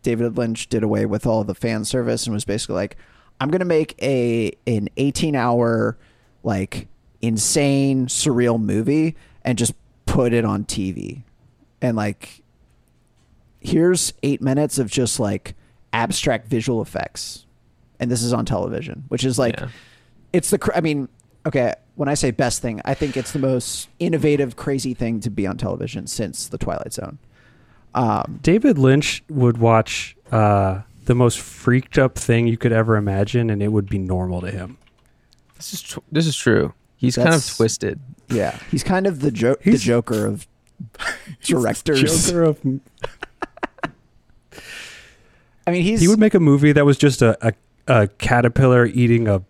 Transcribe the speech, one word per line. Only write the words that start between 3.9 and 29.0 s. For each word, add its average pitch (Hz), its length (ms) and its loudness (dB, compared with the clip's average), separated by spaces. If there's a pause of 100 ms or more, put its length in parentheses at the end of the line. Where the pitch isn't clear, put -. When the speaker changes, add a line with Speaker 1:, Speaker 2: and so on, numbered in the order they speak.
Speaker 1:
a, 120 500 0 (140)
an 107 300 -2
eighteen-hour, 120 1000 0 (460)
like, 98 420 -4 (340)
insane, 139 880 0
surreal 120 540 0
movie 135 560 0 (280)
and 123 140 -2
just 117 160 -2 (320)
put 123 260 2
it 117 120 2
on 104 200 -2
T 95 280 -6
V." 113 320 -12 (580)
And, 120 140 0
like, - 460 -8 (1160)
here's 170 640 0
eight 143 180 -2
minutes 135 380 0
of 117 120 -2
just, 127 300 -2
like, 101 340 -4 (380)
abstract 117 560 -2
visual 117 320 -2
effects. - 640 -10 (560)
And 123 100 -4
this 120 120 -2
is 120 100 0
on 117 140 0
television, 104 600 -6
which 123 160 -4
is, 127 140 0
like, 117 220 -2
Speaker 2:
Yeah. 127 80 -8 (640)
Speaker 1:
it's - 180 0
the - 80 0
cr-, - 160 -2
I 175 60 0
mean, 147 280 -2 (360)
okay, 131 300 0 (200)
when 185 140 -2
I 151 60 0
say 139 160 0
best 120 320 -2
thing, 113 240 -6
I 135 80 -2
think 143 220 -4
it's 131 160 -6
the 156 60 -4
most 131 500 -4 (100)
innovative, 147 580 0
crazy 135 380 -4
thing 113 260 -4
to 113 100 -6
be 101 160 -4
on 90 120 -6
television 95 480 -6
since - 420 -8
The - 100 -12
Twilight - 360 -6
Zone. - 240 -12 (760)
Um, 113 480 -2
Speaker 3:
David 214 360 4
Lynch 135 500 4